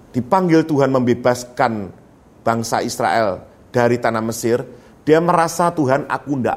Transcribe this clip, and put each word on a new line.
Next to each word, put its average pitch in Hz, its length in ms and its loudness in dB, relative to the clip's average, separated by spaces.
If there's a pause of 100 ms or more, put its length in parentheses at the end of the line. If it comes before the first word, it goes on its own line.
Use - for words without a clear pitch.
(160)
dipanggil 160 480 2
Tuhan 139 240 2
membebaskan 123 1040 0 (480)
bangsa 113 400 -2
Israel 104 640 -2 (320)
dari 120 240 4
tanah 113 240 -2
Mesir, 117 400 -2 (400)
dia 156 160 4
merasa, 175 560 0
"Tuhan, 143 320 0
aku 135 320 -6
ndak 110 180 -2